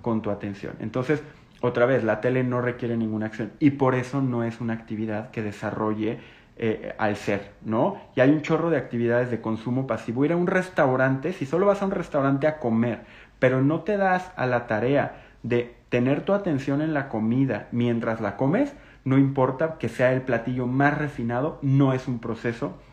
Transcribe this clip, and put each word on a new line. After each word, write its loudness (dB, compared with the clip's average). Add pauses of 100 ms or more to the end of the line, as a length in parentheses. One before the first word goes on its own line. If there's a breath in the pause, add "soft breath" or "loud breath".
con 0
tu -4
atención. -6
Entonces, -2 (380 loud breath)
otra 2
vez, 4
la 2
tele 2
no 0
requiere -2
ninguna -2
acción -8
y 6
por 2
eso -2
no 0
es -4
una -4
actividad -6
que -6
desarrolle, -4 (420 loud breath)
eh, -2
al 0
ser, -4 (100)
¿no? 0 (160)
Y 6
hay 6
un 4
chorro 0
de 2
actividades 0
de -2
consumo -2
pasivo. -2
Ir 2
a 0
un 0
restaurante, 2
si -6
solo 2
vas 4
a 0
un 0
restaurante 2
a -2
comer, 0 (360 loud breath)
pero 4
no 2
te -2
das 2
a -2
la 0
tarea 0 (200 loud breath)
de -2 (140)
tener 2
tu 0
atención 0
en -2
la -2
comida 0
mientras 0
la -4
comes, 0 (300 loud breath)
no 4
importa 2
que -2
sea 2
el 0
platillo -2
más 2
refinado, -4
no 4
es -4
un -2
proceso -6 (140 loud breath)